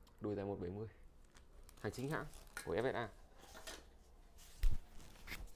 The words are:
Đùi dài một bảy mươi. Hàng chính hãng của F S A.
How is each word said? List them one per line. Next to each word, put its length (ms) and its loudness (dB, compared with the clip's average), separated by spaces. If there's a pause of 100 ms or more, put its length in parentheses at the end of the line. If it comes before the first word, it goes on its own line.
(200)
Đùi 140 0
dài 100 2
một 160 0
bảy 100 0
mươi. 180 -4 (920)
Hàng 120 0
chính 180 -2
hãng 160 2 (380)
của 100 2
F 180 6
S 20 0
A. 140 2 (2500)